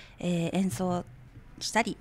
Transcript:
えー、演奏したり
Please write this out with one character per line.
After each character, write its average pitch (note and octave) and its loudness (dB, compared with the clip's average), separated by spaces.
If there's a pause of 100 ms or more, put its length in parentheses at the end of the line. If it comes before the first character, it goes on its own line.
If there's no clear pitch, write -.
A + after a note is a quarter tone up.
(180)
え E3+ 2
ー、 - 0
演 F#3+ 4
奏 F3+ 0 (520)
し - -4
た A3 4
り A3 0